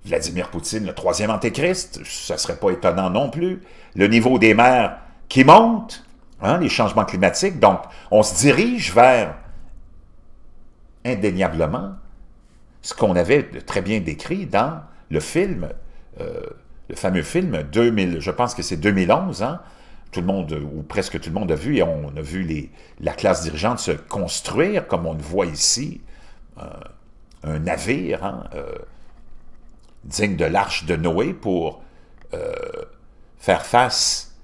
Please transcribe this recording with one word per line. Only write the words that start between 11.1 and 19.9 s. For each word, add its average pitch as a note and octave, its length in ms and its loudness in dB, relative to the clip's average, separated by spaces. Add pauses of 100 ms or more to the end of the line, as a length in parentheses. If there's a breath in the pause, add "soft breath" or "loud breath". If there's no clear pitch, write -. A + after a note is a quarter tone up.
ce - 140 -12
qu'on G2+ 220 2
avait G#2 280 4 (160)
très - 220 -4
bien G#2 180 -2
décrit F#2+ 460 -6
dans C#3 340 0 (300 soft breath)
le D2+ 100 0
film, D#3+ 500 -2 (500 soft breath)
euh, - 260 -10 (420)
le - 80 -12
fameux F#3 260 0
film D3 420 -2
deux A#2 260 2
mille, F#2 300 0
je F2 100 -4
pense A#2+ 240 -2
que - 80 -8
c'est F2+ 160 -6
deux F#2 120 2
mille F#2+ 220 2
onze, E3 300 0
hein, D#3 180 -6 (520 soft breath)